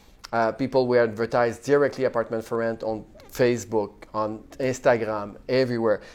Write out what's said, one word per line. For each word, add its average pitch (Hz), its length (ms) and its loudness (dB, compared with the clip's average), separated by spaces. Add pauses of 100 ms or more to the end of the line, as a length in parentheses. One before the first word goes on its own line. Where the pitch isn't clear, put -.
(320)
uh, 113 180 2
people 127 380 0
will 120 160 4
advertise 113 540 0
directly 139 480 2
apartment 113 380 -2
for 117 140 -4
rent 113 240 -2
on 110 220 -4 (280)
Facebook, 110 580 0 (220)
on 110 260 -4 (200)
Instagram, 110 760 0 (120)
everywhere. 120 520 2 (140)